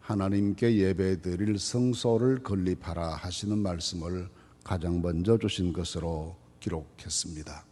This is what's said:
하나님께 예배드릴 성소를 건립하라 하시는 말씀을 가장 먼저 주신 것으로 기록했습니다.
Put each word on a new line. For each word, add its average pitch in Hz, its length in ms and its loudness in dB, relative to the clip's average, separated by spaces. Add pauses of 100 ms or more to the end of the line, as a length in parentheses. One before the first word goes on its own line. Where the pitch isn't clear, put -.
하나님께 101 760 2
예배드릴 95 800 2
성소를 123 840 2
건립하라 87 720 -2
하시는 104 420 -4
말씀을 90 680 -4 (360)
가장 85 380 0
먼저 87 340 4
주신 95 360 0
것으로 82 640 -6 (240)
기록했습니다. 78 1120 -8